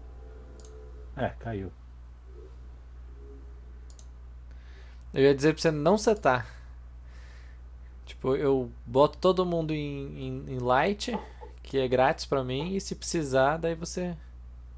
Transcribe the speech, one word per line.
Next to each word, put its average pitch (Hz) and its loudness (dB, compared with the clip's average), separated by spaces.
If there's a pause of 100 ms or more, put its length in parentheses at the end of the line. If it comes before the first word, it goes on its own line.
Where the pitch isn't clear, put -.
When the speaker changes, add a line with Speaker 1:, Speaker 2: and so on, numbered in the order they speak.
(1160)
Speaker 1:
É, 123 0
caiu. 101 -6 (3500)
Speaker 2:
Eu 139 2
ia 139 10
dizer 147 4
pra - -8
você 165 4
não 156 4
setar. 143 4 (1600)
Tipo, 131 0
eu 135 4 (160)
boto 135 6
todo 185 6
mundo 165 2
em, 147 -4
em, 135 -6
em 127 -2
light, 143 4 (580)
que 135 2
é 131 4
grátis 127 4
pra 135 2
mim, 139 -2
e 196 0
se - -6
precisar, 139 4
daí 165 0
você 175 -4 (600)